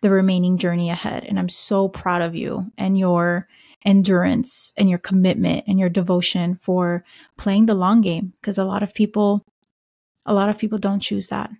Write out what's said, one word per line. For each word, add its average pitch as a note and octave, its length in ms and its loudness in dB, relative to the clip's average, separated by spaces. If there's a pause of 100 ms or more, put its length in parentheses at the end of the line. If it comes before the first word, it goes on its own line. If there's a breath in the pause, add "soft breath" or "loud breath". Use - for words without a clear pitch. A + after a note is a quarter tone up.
the G3+ 80 2
remaining F#3 480 2
journey F3 320 -2
ahead. - 340 -6
And G3 140 -4
I'm F3+ 100 -2
so G3 400 -2
proud F3+ 320 -4
of E3+ 140 -4
you F#3 420 -6
and G3 220 0
your F3 500 0 (360 soft breath)
endurance F#3+ 920 2
and G3+ 120 2
your F3+ 100 0
commitment F#3 680 0
and F#3+ 140 2
your F#3 80 2
devotion F3+ 680 0
for F3 480 -2 (320 loud breath)
playing G#3 300 2
the A3 80 2
long G3 280 4
game, F3+ 400 -2
'cause G3+ 160 -6
a F#3+ 60 0
lot G3 180 -2
of G3 120 -6
people, G#3 480 0 (840)
a - 80 0
lot G3+ 140 2
of G#3+ 100 -2
people G#3+ 200 -4
don't G3 220 -2
choose G3 280 -4
that. G#3 320 -6